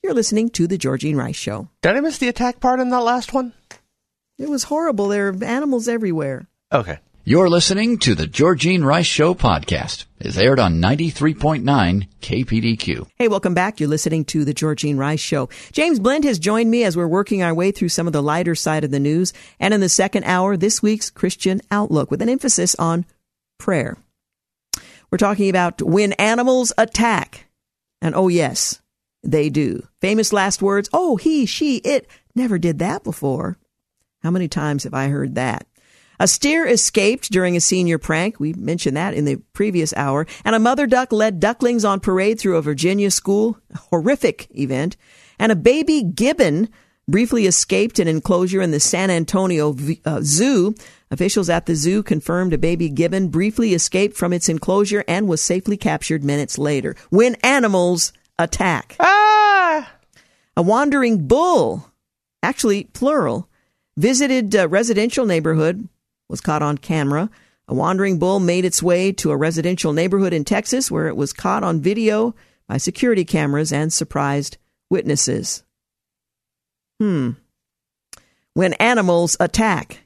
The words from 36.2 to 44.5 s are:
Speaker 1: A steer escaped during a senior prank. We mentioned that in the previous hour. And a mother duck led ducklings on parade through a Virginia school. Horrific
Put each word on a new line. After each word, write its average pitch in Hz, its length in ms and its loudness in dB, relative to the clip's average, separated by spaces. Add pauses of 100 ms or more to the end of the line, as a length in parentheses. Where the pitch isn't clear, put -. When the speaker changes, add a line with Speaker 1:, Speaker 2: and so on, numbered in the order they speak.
Speaker 1:
A 185 60 4
steer 311 400 2
escaped 220 640 0
during 180 260 2
a 170 40 0
senior 175 360 0
prank. 170 440 -2
We 151 120 -2
mentioned 160 440 -4
that 180 180 -4
in 147 100 -2
the 139 120 0 (160)
previous 180 440 -2
hour. 143 300 -2 (180)
And 220 120 2
a - 20 2
mother 247 300 2
duck 254 240 2
led 214 260 0
ducklings 233 460 0
on 196 160 0
parade 196 400 0
through 185 160 0
a 160 60 2
Virginia 180 500 0
school. 214 440 0 (340)
Horrific 202 580 0 (100)